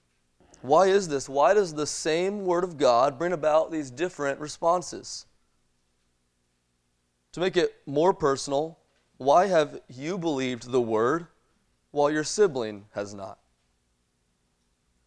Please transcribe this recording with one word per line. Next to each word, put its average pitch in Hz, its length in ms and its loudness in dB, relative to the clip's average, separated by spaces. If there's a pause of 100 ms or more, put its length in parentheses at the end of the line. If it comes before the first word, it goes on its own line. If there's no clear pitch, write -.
(600)
Why 160 260 4
is 190 200 2
this? 139 220 -4
Why 143 240 4
does 190 200 2
the 147 140 -4
same 185 560 -2
word 180 220 0
of 170 120 -14
God 131 400 4
bring 170 140 -2
about 156 400 0
these 151 180 -6
different 143 520 -6
responses? - 840 -4 (2000)
To - 80 -12
make 185 160 -2
it 165 200 0 (100)
more 156 280 2
personal, 143 640 -2 (380)
why 156 320 4
have 151 400 2
you 143 300 -8
believed 131 540 -4
the 123 100 4
word 120 460 0 (640)
while 147 200 0
your 151 140 -2
sibling 117 720 -2
has 104 180 -6
not? 101 260 -14 (1700)